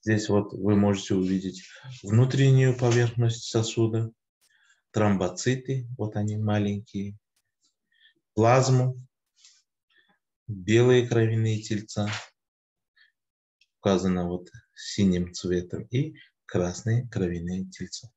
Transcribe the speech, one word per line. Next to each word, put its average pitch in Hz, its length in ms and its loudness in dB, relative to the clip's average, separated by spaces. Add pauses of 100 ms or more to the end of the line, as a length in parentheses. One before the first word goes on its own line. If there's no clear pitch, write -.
Здесь 107 220 0
вот 104 240 0
вы 98 240 0
можете 101 400 2
увидеть 92 480 -2 (400)
внутреннюю 131 760 4
поверхность 120 720 0
сосуда, 113 640 0 (800)
тромбоциты, 107 960 0 (100)
вот 107 160 -6
они 104 220 -4
маленькие, 101 800 -4 (1120)
плазму, 127 720 2 (1400)
белые 117 640 2
кровяные 110 520 0
тельца, 104 480 -6 (1700)
указано 92 480 0
вот 90 200 -8 (280)
синим 90 580 -2
цветом, 87 560 -6
и 156 240 -4 (300)
красные 113 640 -4
кровяные 90 560 -6
тельца. - 520 -16